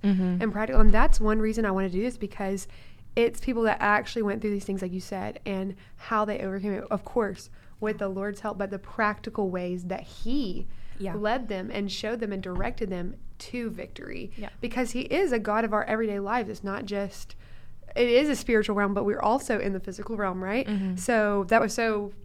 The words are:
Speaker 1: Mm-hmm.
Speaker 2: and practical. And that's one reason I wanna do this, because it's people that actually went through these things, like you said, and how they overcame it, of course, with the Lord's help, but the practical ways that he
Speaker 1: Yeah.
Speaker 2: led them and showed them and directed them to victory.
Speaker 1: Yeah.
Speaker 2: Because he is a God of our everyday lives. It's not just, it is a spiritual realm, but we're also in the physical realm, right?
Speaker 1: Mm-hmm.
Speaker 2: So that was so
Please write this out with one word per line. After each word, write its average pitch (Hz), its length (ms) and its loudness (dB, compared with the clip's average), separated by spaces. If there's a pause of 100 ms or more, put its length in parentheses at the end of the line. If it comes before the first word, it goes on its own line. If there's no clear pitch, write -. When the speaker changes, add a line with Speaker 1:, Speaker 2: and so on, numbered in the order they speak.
Speaker 1:
Mm-hmm. 185 380 2
Speaker 2:
and 220 100 0
practical. 214 300 6
And 214 100 12
that's 214 280 10
one 214 180 6
reason 220 260 2
I 202 60 2
wanna 190 180 2
do 185 140 0
this, 247 160 -2
because 196 500 -6 (460)
it's 233 260 2
people 233 220 0
that 220 180 4
actually 208 420 2
went 208 200 -2
through 214 80 -2
these 202 140 -4
things, 196 180 -4
like 180 100 -4
you 185 80 -6
said, 190 460 -8
and 190 280 -4 (220)
how 214 300 -2
they 208 140 -4
overcame 196 340 -4
it, 185 160 -6
of 202 160 -2
course, - 420 -2 (320)
with 214 160 -4
the 208 120 -4
Lord's 196 320 -6
help, 208 180 -6
but 196 120 -4
the 196 80 -6
practical 214 720 -2
ways 180 360 -4
that 185 180 -6
he 233 640 -2 (320)
Speaker 1:
Yeah. 190 160 -4
Speaker 2:
led 214 340 -2
them 196 240 -6
and 202 180 -2
showed 220 300 -4
them 208 120 -4
and 190 100 -6
directed 190 480 -2
them 180 240 -4 (240)
to 240 320 -8
victory. - 640 -10
Speaker 1:
Yeah. 214 120 -8 (120)
Speaker 2:
Because 247 300 -2
he 247 120 -2
is 302 300 2
a 233 60 4
God 214 260 0
of 208 80 -2
our 214 120 2
everyday 214 340 0
lives. 202 320 -2
It's 202 140 -10
not 196 220 -6
just, 202 500 -6 (580)
it - 140 4
is 285 220 6
a 262 60 0
spiritual 214 400 2
realm, 202 180 2
but 202 100 0
we're 208 160 0
also 233 380 2
in 196 160 -2
the 190 60 -4
physical 208 360 -8
realm, 185 260 -2
right? 208 240 -2
Speaker 1:
Mm-hmm. 190 300 -2
Speaker 2:
So 208 520 2
that 226 120 6
was 214 140 2
so 214 380 -2 (120)